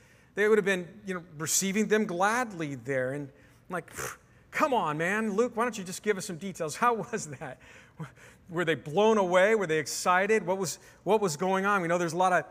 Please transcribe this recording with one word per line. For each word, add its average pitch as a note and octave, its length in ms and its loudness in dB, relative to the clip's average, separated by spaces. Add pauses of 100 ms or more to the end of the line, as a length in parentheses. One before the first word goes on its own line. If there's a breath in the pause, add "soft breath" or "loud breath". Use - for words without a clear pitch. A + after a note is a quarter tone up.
(340 soft breath)
they G#3 140 2
would G#3+ 100 6
have G3 60 2
been, F3+ 240 -2 (180)
you F#3 80 -6
know, F3 80 -8 (160)
receiving F#3+ 500 0
them G#3+ 160 2
gladly F#3+ 720 -2
there. B2+ 380 -4
And C#3+ 160 -8
I'm - 440 -20
like, F3 200 -10
"Phew, - 260 -10 (320 loud breath)
come C#4+ 240 0
on, D#3+ 240 0
man, G3+ 360 -2
Luke, A#3+ 200 0
why A3+ 100 0
don't A#3+ 140 -4
you F#3+ 60 -8
just F3 180 -12
give G#3 160 0
us F3+ 80 -10
some F3+ 100 -8
details? D#3+ 400 -8
How A#3+ 180 4
<laughs> G3+ 180 -8
was F#3+ 140 -8 (120)
that?" C3+ 220 -14 (920 loud breath)
Were F3 160 -2
they E3 80 2
blown G3+ 420 2
away? F#3 380 6
Were G3+ 120 0
they D#3 120 2
excited? F#3+ 680 2
What F#3 140 -2
was, F#3 200 -6 (260 loud breath)
what G#3 180 2
was F3+ 160 0
going F#3+ 260 0
on? G3+ 160 2
We E3+ 80 -2
know E3+ 80 2
there's F3 160 0
a E3 60 -4
lot F#3 160 4
of D#3 160 4